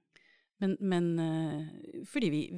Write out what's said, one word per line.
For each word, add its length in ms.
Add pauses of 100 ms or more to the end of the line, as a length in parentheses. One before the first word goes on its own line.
(600)
men, 200
men, 400
eh, 840
fordi 240
vi, 140 (140)